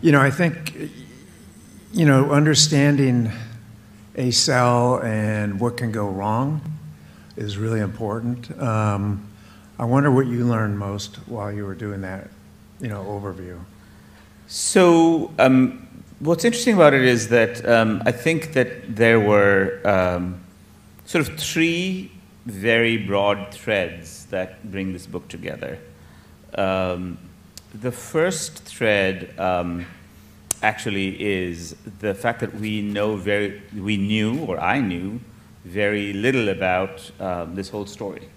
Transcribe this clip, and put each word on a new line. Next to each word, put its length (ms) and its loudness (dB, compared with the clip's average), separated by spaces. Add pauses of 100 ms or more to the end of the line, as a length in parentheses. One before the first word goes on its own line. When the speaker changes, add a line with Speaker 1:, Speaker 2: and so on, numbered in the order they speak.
Speaker 1:
you 100 6
know, 120 8
I 80 6
think, 600 -4 (1000)
you 140 4
know, 240 6
understanding 1000 4 (840)
a 160 -2
cell 720 2
and 600 -2
what 160 -2
can 160 -4
go 160 -2
wrong 540 -2 (760)
is 220 -8
really 220 -2
important. 800 -6
Um, 680 -2 (500)
I 60 -4
wonder 260 2
what 160 4
you 200 -2
learned 320 0
most 380 -8 (100)
while 260 -8
you 140 -8
were 80 -8
doing 260 -10
that, 300 -10 (500)
you 80 -8
know, 160 -8
overview. 540 -10 (880)
Speaker 2:
So, 920 4
um, 480 4 (340)
what's 260 0
interesting 260 2
about 220 8
it 80 4
is 260 4
that, 400 2
um, 380 4
I 60 2
think 420 -2
that 420 -2
there 240 6
were, 640 4
um, 560 0 (640)
sort 240 -2
of 100 -12
three 720 -2 (340)
very 500 2
broad 560 0
threads 760 -4
that 440 -8
bring 240 -6
this 120 -14
book 220 -12
together. 500 -10 (760)
Um, 640 -2 (640)
the 100 -6
first 720 -4
thread, 760 0
um, 460 -2 (800)
actually 600 -2
is 540 -4 (220)
the 160 -2
fact 260 -4
that 140 -6
we 260 -4
know 360 -2
very, 440 -2 (160)
we 220 -2
knew, 480 0
or 120 -4
I 220 0
knew, 400 -6 (460)
very 480 -2
little 340 0
about, 600 -2 (100)
um, 340 -6
this 140 -8
whole 160 -8
story. 520 -12